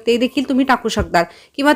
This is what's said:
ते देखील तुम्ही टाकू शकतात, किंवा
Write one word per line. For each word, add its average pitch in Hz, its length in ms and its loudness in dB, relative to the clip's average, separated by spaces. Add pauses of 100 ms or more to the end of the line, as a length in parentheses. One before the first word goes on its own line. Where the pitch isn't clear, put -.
ते 233 100 2
देखील 254 320 -2
तुम्ही 269 160 0
टाकू 240 240 0
शकतात, 214 360 0 (300)
किंवा 285 200 2